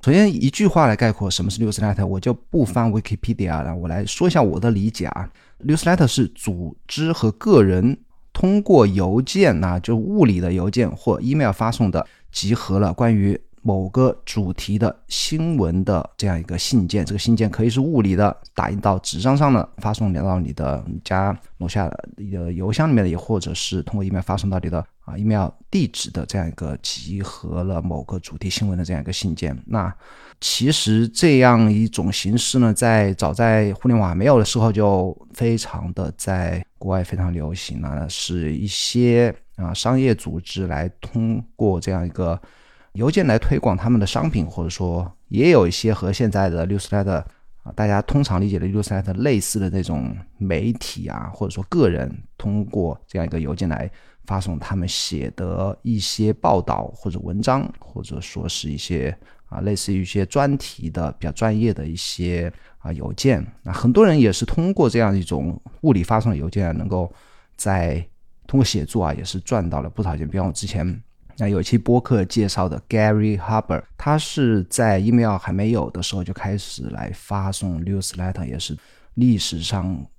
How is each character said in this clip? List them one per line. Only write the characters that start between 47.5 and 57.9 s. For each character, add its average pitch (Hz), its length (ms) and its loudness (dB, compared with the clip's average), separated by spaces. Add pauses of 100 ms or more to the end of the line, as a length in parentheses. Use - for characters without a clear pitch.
啊， - 120 -14
大 107 100 0
家 104 160 2
通 143 220 2
常 98 160 0
理 98 80 2
解 98 100 -2
的 82 80 -2
newsletter 98 500 -2
类 117 260 2
似 - 180 -4
的 95 100 0
那 90 140 -2
种 69 320 -4 (220)
媒 95 340 -2
体 - 380 -8
啊， 55 240 -10
或 107 120 -6
者 95 60 -6
说 104 160 -8
个 147 220 4
人 67 200 -2 (280)
通 104 260 -2
过 90 420 -2
这 - 140 -6
样 85 60 -2
一 82 40 -4
个 - 120 -4
邮 73 120 -4
件 90 140 -2
来 76 240 -4 (380)
发 98 100 0
送 87 200 -4
他 - 160 -6
们 90 120 -2
写 69 480 -6
的 92 460 -4
一 117 180 -2
些 107 320 0
报 98 300 2
道 53 240 -2 (100)
或 - 140 -6
者 85 120 -8
文 95 200 -4
章， 131 260 0 (120)
或 - 240 -14